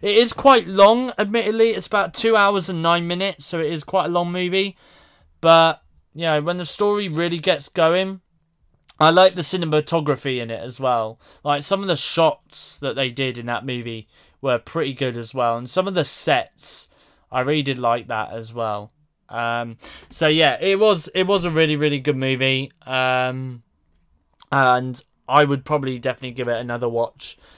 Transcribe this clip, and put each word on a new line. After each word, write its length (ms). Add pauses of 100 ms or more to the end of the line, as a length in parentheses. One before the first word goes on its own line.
It 140
is 180
quite 320
long, 500
admittedly. 540
It's 160
about 260
two 240
hours 320
and 140
nine 240
minutes, 400
so 120
it 140
is 120
quite 220
a 40
long 200
movie. 460 (640)
But, 420 (300)
you 100
know, 200
when 160
the 80
story 420
really 300
gets 320
going, 500 (800)
I 100
like 260
the 60
cinematography 1000
in 100
it 100
as 200
well. 400 (240)
Like, 180
some 200
of 40
the 100
shots 840
that 180
they 140
did 280
in 80
that 180
movie 440 (320)
were 180
pretty 340
good 240
as 160
well. 240
And 140
some 160
of 80
the 100
sets, 840 (420)
I 100
really 220
did 160
like 300
that 240
as 200
well. 400 (360)
Um, 480 (340)
so 160
yeah, 340
it 200
was, 340
it 140
was 160
a 60
really, 260
really 240
good 160
movie. 560 (140)
Um, 760 (880)
and 500 (280)
I 160
would 200
probably 340
definitely 340
give 160
it 80
another 320
watch 500 (200)